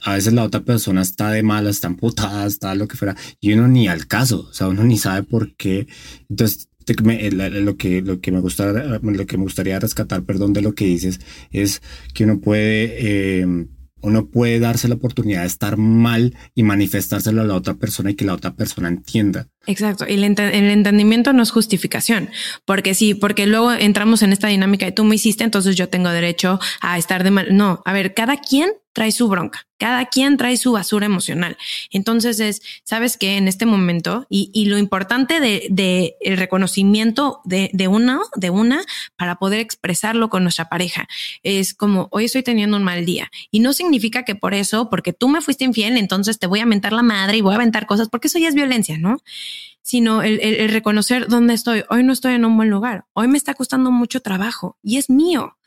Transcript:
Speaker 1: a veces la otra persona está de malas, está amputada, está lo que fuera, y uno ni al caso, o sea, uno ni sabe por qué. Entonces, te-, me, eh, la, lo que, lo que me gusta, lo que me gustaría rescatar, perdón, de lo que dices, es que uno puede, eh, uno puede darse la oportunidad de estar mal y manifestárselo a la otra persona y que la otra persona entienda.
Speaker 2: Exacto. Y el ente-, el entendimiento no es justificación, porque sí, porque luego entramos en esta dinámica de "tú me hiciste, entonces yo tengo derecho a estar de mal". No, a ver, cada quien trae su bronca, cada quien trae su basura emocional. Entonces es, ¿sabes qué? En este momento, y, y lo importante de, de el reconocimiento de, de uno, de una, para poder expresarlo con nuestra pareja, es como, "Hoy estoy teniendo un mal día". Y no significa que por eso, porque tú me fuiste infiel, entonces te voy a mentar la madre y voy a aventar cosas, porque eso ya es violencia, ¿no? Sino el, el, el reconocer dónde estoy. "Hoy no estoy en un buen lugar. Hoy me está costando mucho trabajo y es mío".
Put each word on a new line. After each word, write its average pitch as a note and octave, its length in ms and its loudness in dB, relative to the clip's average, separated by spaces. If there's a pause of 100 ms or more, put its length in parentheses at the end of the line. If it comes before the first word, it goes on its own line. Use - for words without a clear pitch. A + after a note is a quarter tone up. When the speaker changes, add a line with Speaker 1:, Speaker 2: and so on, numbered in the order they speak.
Speaker 1:
a G2+ 100 -2
veces G2 200 2
la A#2 100 2
otra - 180 -2
persona G#2 400 0
está G#2 300 -4
de A2 100 0
malas, G#2 360 0
está F2 100 -6
amputada, G#2 580 -4
está G2 300 -6
lo G2+ 120 -4
que - 80 -14
fuera, G2 200 -4 (260)
y G#2 120 2
uno A#2 140 6
ni B2 200 6
al E2 180 -2
caso, A2 460 0
o - 20 -20
sea, F#2+ 140 -2
uno G2 160 0
ni A#2 160 4
sabe G2 240 -2
por A2+ 320 -4
qué. G2 320 -4 (420)
Entonces, G#2 400 -2 (160)
te-, A2+ 160 0
me, A2 240 2
eh, G2+ 60 -2
la, F#2+ 180 -2
lo G2+ 260 -2
que, F#2 280 -2
lo F#2 180 -4
que F#2 100 -4
me F#2 80 0
gusta, G2 320 -2
lo G#2+ 540 -2
que F#2 120 -6
me F#2+ 60 -2
gustaría F#2+ 360 -4
rescatar, G2 440 -4
perdón, G2+ 300 -2
de G#2 80 0
lo G#2 140 -2
que G#2+ 100 -2
dices, F#2 340 -2 (300)
es G2 320 -4 (320)
que G#2+ 120 0
uno G#2 140 2
puede, G#2+ 1000 0
eh, F2 260 -2 (340)
uno G#2+ 260 2
puede A#2 320 2
darse A#2 280 0
la A#2+ 80 2
oportunidad A2 460 -2
de F2+ 60 -2
estar G2+ 300 -4
mal A#2 600 4 (160)
y A#2 80 0
manifestárselo G2+ 800 0
a A2 40 2
la G2+ 100 0
otra F#2 180 -2
persona G2+ 380 -4
y G2+ 40 -2
que G2+ 100 -4
la F#2 100 0
otra F2+ 200 -8
persona F#2+ 320 -6
entienda. F#2 600 -2 (180)
Speaker 2:
Exacto. G3+ 420 -4
Y G#3 60 -2
el G3+ 100 2
ente-, G#3 340 2
el G3+ 120 4
entendimiento G#3 640 4
no B3 100 6
es A3 80 0
justificación, G#3 800 0 (340)
porque G3 300 0
sí, G#3 220 4
porque G3+ 320 0
luego A3+ 260 4
entramos G#3 480 4
en G3 100 6
esta G3+ 160 2
dinámica G3 380 2
de F3+ 80 -4
"tú G#3+ 100 2
me G#3+ 120 6
hiciste, G#3+ 280 0
entonces G3 320 2
yo F3+ 140 -2
tengo F3+ 200 0
derecho F3 500 0 (200)
a F3 200 -2
estar F3+ 240 -2
de F#3+ 80 4
mal". G3 200 2
No, G3 320 2
a F3+ 80 -4
ver, G3 220 -2
cada A#3+ 240 0
quien D4 320 0 (240)
trae A3 180 0
su A#3+ 160 0
bronca, F3+ 400 -4 (100)
cada B3 280 -2
quien C4+ 320 2
trae A#3+ 200 0
su B3+ 140 2
basura G#3 340 0
emocional. F3 500 -2 (360)
Entonces A3+ 480 0
es, G#3 220 -4 (220)
¿sabes A#3 340 -2
qué? G3 200 0
En F#3+ 100 2
este F#3+ 200 0
momento, F3+ 600 0
y, G3 260 -2
y G#3+ 120 0
lo G3+ 140 2
importante A#3+ 600 0
de, A3 300 0
de F#3 520 0
el F#3+ 160 0
reconocimiento G3+ 1040 0
de, F#3 300 -2
de F#3+ 160 0
uno, B3 320 2 (140)
de F#3 140 -4
una, A#3 320 2 (360)
para F3 180 -2
poder G3 240 -2
expresarlo A3 720 -2
con F#3 140 0
nuestra E3+ 260 -2
pareja, E3+ 400 -4 (340)
es F#3+ 300 -2
como, G3+ 380 0
"Hoy G#3+ 140 0
estoy C4 160 -2
teniendo G#3 360 0
un G3+ 80 0
mal F3 200 -4
día". E3 240 -4 (220)
Y G#3+ 80 2
no B3+ 140 4
significa B3 500 0
que G#3+ 120 -6
por F#3+ 180 -4
eso, G#3+ 360 -2
porque F3+ 220 -2
tú A#3+ 160 0
me D4+ 140 2
fuiste C4+ 240 -2
infiel, A3+ 320 0
entonces G3+ 420 0
te F#3+ 80 -2
voy G3+ 140 0
a A#3 40 -2
mentar G#3 280 2
la A#3 100 2
madre G#3 320 2
y A3 60 2
voy F#3+ 100 4
a G#3 60 2
aventar A3 280 0
cosas, G#3+ 220 0
porque A#3 220 -4
eso F4 100 0
ya E4 80 2
es D4 80 0
violencia, B3 420 0
¿no? F#3+ 200 0 (680)
Sino A3+ 380 2
el, G#3+ 200 0
el, A3 140 0
el G#3+ 140 0
reconocer G#3+ 580 0
dónde A#3 260 4
estoy. A3 360 -2
"Hoy A#3+ 140 2
no C4 100 4
estoy B3+ 200 0
en A#3 120 2
un A3+ 120 4
buen A3 120 4
lugar. G3+ 440 -2
Hoy A3+ 140 0
me C#4 100 4
está C#4+ 160 -4
costando C4 380 0
mucho A#3+ 300 0
trabajo G3 600 -6
y G#3+ 160 -2
es C#4 120 -4
mío". D4 440 2 (140)